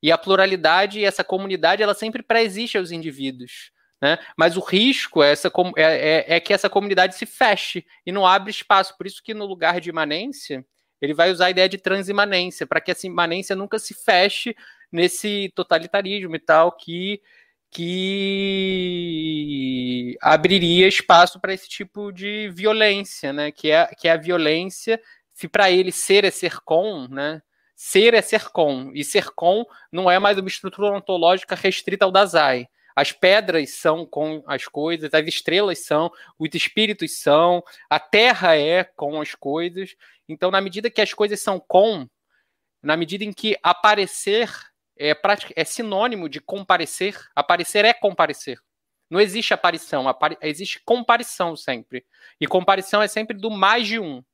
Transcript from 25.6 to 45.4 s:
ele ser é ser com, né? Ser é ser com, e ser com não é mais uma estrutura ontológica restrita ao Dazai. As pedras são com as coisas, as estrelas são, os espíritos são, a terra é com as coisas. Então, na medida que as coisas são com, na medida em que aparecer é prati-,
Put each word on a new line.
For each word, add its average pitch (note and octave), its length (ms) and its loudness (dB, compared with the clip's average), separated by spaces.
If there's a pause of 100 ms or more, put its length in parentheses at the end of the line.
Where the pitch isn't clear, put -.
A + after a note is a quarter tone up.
ele F3+ 200 2
ser G3 340 2
é F#3 40 4
ser - 300 -8
com, E3 480 -2
né? C#3+ 340 -8 (340)
Ser A3+ 380 4
é A3 80 6
ser - 280 -2
com, C3+ 440 0
e C#3+ 100 -6
ser - 280 -2
com G3 340 2 (260)
não F3+ 180 0
é F3+ 100 6
mais G3+ 180 2
uma F#3+ 100 -6
estrutura G3 460 -4
ontológica F#3 640 0
restrita F#3+ 500 -2
ao F#3+ 60 0
Dazai. D#3+ 560 2 (280)
As C#3+ 160 0
pedras F#3 600 2
são E3 340 -2
com D#3 400 -6
as C3+ 220 -8
coisas, D#3 440 -6
as D#3 160 2
estrelas F3 520 -2
são, D#3+ 320 -2 (260)
os D#3 160 -6
espíritos G#3 640 -2
são, E3+ 460 4 (260)
a D3+ 100 0
terra G3 560 4
é D#3+ 280 2
com D3+ 360 -8
as D3+ 140 -10
coisas. E3+ 640 -8 (340)
Então, F3+ 220 -2
na F#3+ 100 2
medida G3+ 300 -6
que - 100 0
as G3+ 100 0
coisas G#3 300 -2
são F#3+ 180 -4
com, F#3 480 2 (760)
na D3+ 140 0
medida E3+ 280 -4
em G#3 100 -10
que G#3+ 300 -4
aparecer G3+ 840 0 (460)
é - 200 0
prati-, - 400 -2